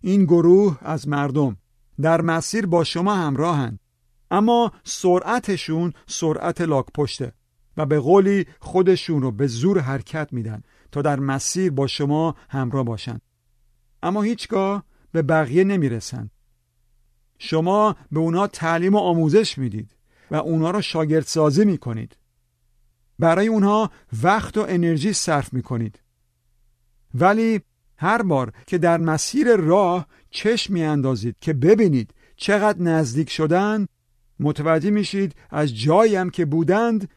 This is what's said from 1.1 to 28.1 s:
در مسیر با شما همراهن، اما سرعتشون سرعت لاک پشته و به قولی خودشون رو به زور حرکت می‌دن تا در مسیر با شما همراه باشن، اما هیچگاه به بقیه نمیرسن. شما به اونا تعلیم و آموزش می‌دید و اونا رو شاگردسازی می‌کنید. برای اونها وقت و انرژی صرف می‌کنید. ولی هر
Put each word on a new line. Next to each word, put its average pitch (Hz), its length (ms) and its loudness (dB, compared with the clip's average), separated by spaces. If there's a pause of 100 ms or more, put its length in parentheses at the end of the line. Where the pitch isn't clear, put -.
در 165 200 2
مسیر 170 440 -2
با 170 180 2
شما 190 320 -2
همراهن، 143 640 -2 (520)
اما 233 400 2 (120)
سرعتشون 180 1080 -2 (140)
سرعت 165 540 -4
لاک 147 240 0 (100)
پشته 135 380 -6 (440)
و - 80 -2
به 147 140 0
قولی 196 460 4 (140)
خودشون 175 600 0
رو 127 100 -2
به 117 160 -2
زور 147 320 0
حرکت 139 540 -6
می‌دن 110 280 -8 (300)
تا 143 100 -6
در 143 180 0
مسیر 139 520 -2
با 139 160 -2
شما 147 480 -2 (140)
همراه 135 340 -4
باشن، 117 380 -8 (840)
اما 196 180 -2
هیچگاه 202 640 -4 (280)
به 165 100 -2
بقیه 156 420 2
نمیرسن. 127 680 -4 (1080)
شما 180 580 0 (160)
به 151 80 -2
اونا 165 280 0
تعلیم 170 480 0
و - 20 4
آموزش 175 600 2
می‌دید 110 380 -8 (360)
و 139 40 -4
اونا 160 360 0
رو 202 100 -2
شاگردسازی 156 840 2
می‌کنید. 117 520 -4 (1040)
برای 170 280 2
اونها 214 440 2 (320)
وقت 202 340 0
و 214 100 0
انرژی 170 460 0
صرف 147 400 -2
می‌کنید. 117 460 -6 (1120)
ولی 208 480 2 (360)
هر 214 240 0